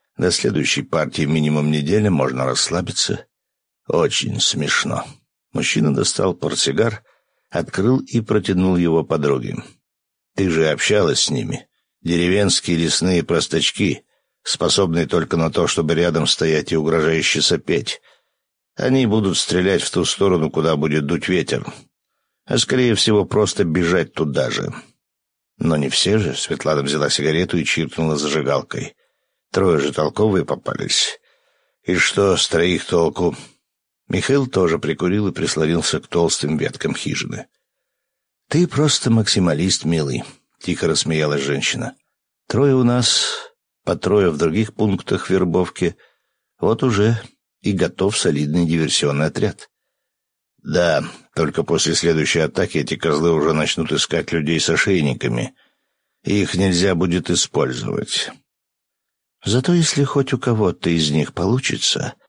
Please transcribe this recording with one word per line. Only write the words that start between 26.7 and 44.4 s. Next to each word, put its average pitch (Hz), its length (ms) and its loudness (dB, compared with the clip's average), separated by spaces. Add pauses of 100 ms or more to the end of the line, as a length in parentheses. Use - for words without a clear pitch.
взяла 71 260 0
сигарету 78 480 0
и 78 80 0
чиркнула 80 500 -2
зажигалкой. 71 800 -2 (580)
"Трое 90 260 2
же 71 140 -2
толковые 90 520 0
попались". - 760 -4 (640)
"И 90 120 0
что 95 400 2
с - 120 0
троих 85 380 0
толку?" 85 500 0 (720)
Михаил 131 400 2
тоже 85 320 2
прикурил 90 480 0
и 90 40 -2
прислонился 80 680 0
к - 80 -20
толстым 78 500 0
веткам - 380 -4
хижины. - 500 -6 (1040)
"Ты 170 180 4
просто 143 440 2
максималист, 90 760 2
милый", 73 380 0 (360)
тихо - 280 -2
рассмеялась 76 560 0
женщина. - 520 -4 (520)
"Трое 135 260 4
у 131 100 4
нас, - 680 0 (300)
по 90 120 0
трое 95 360 2
в 76 60 -2
других 85 360 0